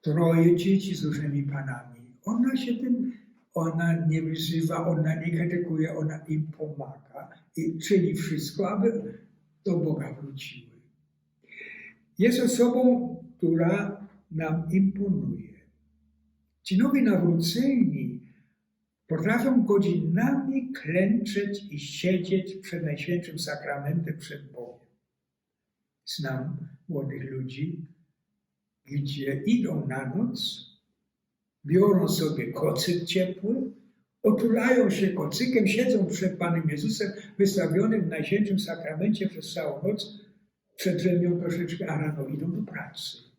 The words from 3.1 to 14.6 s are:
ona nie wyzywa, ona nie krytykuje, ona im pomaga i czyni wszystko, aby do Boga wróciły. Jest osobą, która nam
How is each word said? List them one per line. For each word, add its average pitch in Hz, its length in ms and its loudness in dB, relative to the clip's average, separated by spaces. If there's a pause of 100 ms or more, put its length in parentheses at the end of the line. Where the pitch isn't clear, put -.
ona 165 520 2
nie 156 160 2
wyzywa, 165 640 -2
ona 156 280 2
nie 170 160 -2
krytykuje, 165 680 0
ona 156 220 -2
im 156 280 -2 (120)
pomaga 143 720 -12 (260)
i 165 220 -4
czyni 185 360 2
wszystko, 160 560 -4
aby 226 480 0 (460)
do 180 120 0
Boga 151 360 -2
wróciły. 135 580 -14 (1500)
Jest 247 220 4
osobą, 247 760 4 (200)
która 175 720 0 (240)
nam 160 400 -2